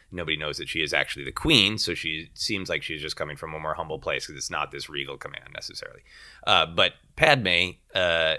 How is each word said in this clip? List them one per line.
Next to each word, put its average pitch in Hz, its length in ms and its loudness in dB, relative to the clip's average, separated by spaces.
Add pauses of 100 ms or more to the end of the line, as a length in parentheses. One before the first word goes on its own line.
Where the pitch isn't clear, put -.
(120)
Nobody 80 260 -2
knows 76 220 -4
that 76 100 -8
she 82 120 -2
is 76 120 0
actually 71 320 0
the 67 80 -6
queen, 107 440 4
so 90 160 0
she 80 420 -4
seems 95 340 -4
like 78 140 -2
she's 76 180 -6
just 76 160 -6
coming 76 180 -6
from 80 180 -10
a 78 60 -8
more 78 140 -4
humble 78 260 -6
place 71 280 -2
'cause 76 100 -14
it's - 140 -8
not 76 200 -4
this 71 180 -10
regal 69 280 -8
command - 360 -14
necessarily. - 480 -12 (460)
Uh, 90 200 6
but 87 260 2 (240)
Padme, 95 540 4 (220)
uh, 82 460 4